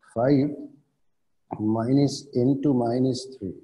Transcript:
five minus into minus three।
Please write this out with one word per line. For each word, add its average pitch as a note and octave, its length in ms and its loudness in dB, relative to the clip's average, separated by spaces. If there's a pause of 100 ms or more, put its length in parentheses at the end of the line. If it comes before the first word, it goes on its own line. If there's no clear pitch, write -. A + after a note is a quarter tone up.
(140)
five C3+ 360 2 (1300)
minus C3+ 500 0 (160)
into C#3 300 2 (100)
minus B2+ 400 0 (140)
three। F2+ 260 -8